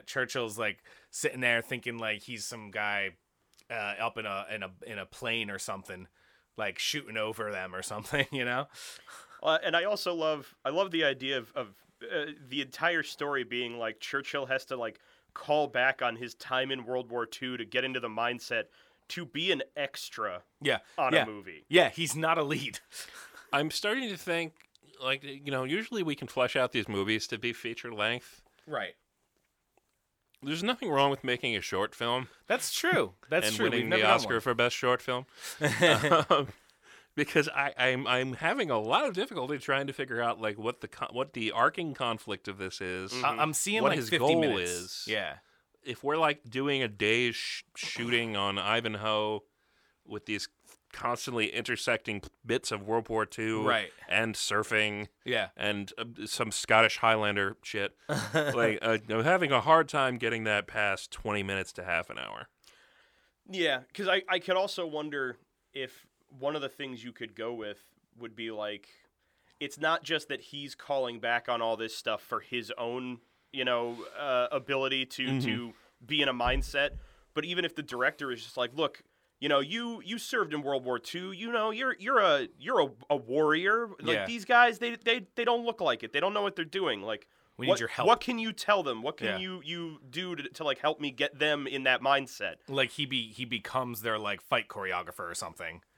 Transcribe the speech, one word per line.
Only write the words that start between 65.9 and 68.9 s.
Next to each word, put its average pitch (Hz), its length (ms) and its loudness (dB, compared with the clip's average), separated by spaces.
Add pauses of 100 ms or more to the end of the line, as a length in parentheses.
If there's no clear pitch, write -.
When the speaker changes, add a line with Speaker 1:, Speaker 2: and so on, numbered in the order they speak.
Speaker 2:
one 143 180 -2
of 143 40 -4
the 135 80 -4
things 127 340 -10
you 120 100 -12
could 104 220 -12
go 113 180 -6
with 104 240 -8 (400)
would 113 180 -14
be, 113 160 -6
like, 104 380 -6 (680)